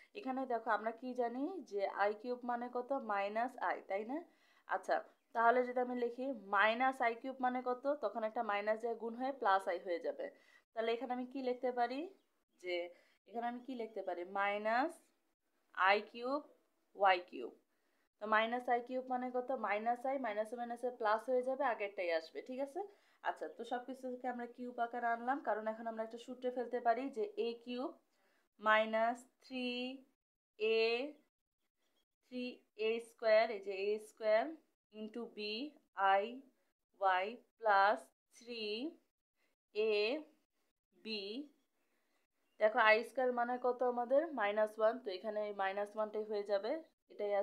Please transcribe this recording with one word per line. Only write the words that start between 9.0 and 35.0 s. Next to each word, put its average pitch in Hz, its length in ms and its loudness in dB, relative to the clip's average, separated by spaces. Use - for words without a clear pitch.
গুণ 233 160 -4
হয়ে 262 220 -2
প্লাস 196 300 4
আই 175 140 -2
হয়ে 170 200 -2
যাবে। - 200 -4
তাহলে 226 220 -2
এখানে 247 220 -6
আমি 254 160 -6
কি 269 60 -6
লিখতে 247 200 -2
পারি, 240 200 0
যে 180 120 -2
এখানে 233 240 -6
আমি 247 160 -10
কি 277 140 -6
লিখতে 214 260 -8
পারি? 175 160 -4
মাইনাস 214 520 2
আই 208 80 8
কিউব 254 300 -2
ওয়াই 190 180 8
কিউব। 120 220 -10
তো 208 60 -8
মাইনাস 233 380 2
আই 240 140 2
কিউব 254 160 -4
মানে 247 140 -4
কত? 247 120 -4
মাইনাস 226 420 0
আই, 277 160 0
মাইনাসে 220 360 -2
মাইনাসে 240 280 -6
প্লাস 220 300 2
হয়ে 254 180 2
যাবে, 262 160 -2
আগেরটাই 202 460 -4
আসবে, 156 200 -12
ঠিক 254 160 -8
আছে? 277 140 -8
আচ্ছা, - 160 -6
তো 220 40 -10
সব 247 160 -4
কিছু 254 160 -10
থেকে 247 200 -8
আমরা 240 220 -8
কিউব 247 200 -10
আকার 240 180 -6
আনলাম, 240 240 0
কারণ 214 160 0
এখন 226 180 -10
আমরা 220 160 -6
একটা 233 180 -12
সূত্রে 254 320 -6
ফেলতে 240 300 -2
পারি 233 160 2
যে 214 60 0
এ - 20 -2
কিউব 247 240 -4
মাইনাস 220 500 4
থ্রি 254 260 -4
এ, 220 240 4
থ্রি 254 180 -6
এ 226 40 2
স্কয়ার, 220 360 6
এই 196 120 -8
যে 202 60 -4
এ 208 40 4
স্কয়ার 220 360 2
into 214 280 -8